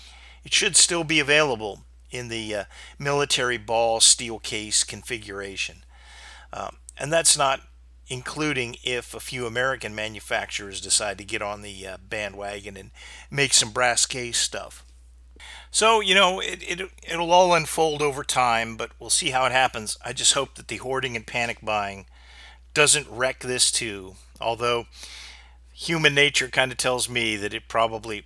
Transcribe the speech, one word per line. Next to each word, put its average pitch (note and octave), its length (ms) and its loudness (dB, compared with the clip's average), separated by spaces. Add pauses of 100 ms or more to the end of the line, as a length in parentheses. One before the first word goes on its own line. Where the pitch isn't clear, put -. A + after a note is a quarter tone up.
(440)
it C#3+ 100 -6
should G3 220 2
still E3+ 280 4
be D#3 160 2
available C3 640 2 (240)
in B2 180 -10
the, A2+ 280 -4
uh, G2 80 -4 (360)
military C#3+ 580 0
ball A2+ 420 0
steel A2+ 400 4
case G#2+ 440 -4
configuration. G2 1000 -8 (680)
Um, G2 260 -10 (200)
and C#3+ 160 -4
that's E3 240 4
not C3+ 240 2 (460)
including C3 760 -4
if B2 300 -6
a A2+ 60 -10
few B2 260 -8
American A#2 500 -4
manufacturers G#2 880 -6
decide G2 380 -2
to G#2 40 -14
get G#2+ 180 -6
on G#2 200 -6
the, F#2+ 260 -14
uh, F#2 100 -12 (120)
bandwagon G2+ 680 -8
and G#2 140 -18 (380)
make C#3 240 2
some A#2 180 4
brass A#2+ 360 4
case B2 300 -6
stuff. - 460 -4 (880)
So, A3 320 4
you F#3+ 140 2
know, F#3+ 260 6
it, F3+ 220 -6
it, F3+ 260 -6 (180)
it'll E3 240 -2
all F3+ 220 8
unfold D#3 480 2
over C#3+ 220 0
time, A2+ 520 2
but A2+ 240 -8
we'll A#2 100 -14
see E3 200 0
how C3 160 2
it B2 60 2
happens. B2 520 2
I A#2+ 100 -6
just B2+ 200 4
hope C3+ 220 -2
that - 120 -18
the A2 100 -8
hoarding B2+ 380 -4
and A2 100 -8
panic A#2 360 -2
buying G2+ 460 -4 (640)
doesn't D3 360 4
wreck B2+ 300 -2
this B2 320 0
too, G2 440 -6 (240)
although A#2 480 0 (880)
human D#3 400 0
nature C#3 360 2
kinda B2+ 260 0
tells B2 340 0
me A#2 280 0
that G2+ 160 -4
it A2+ 140 -8
probably, A2+ 580 0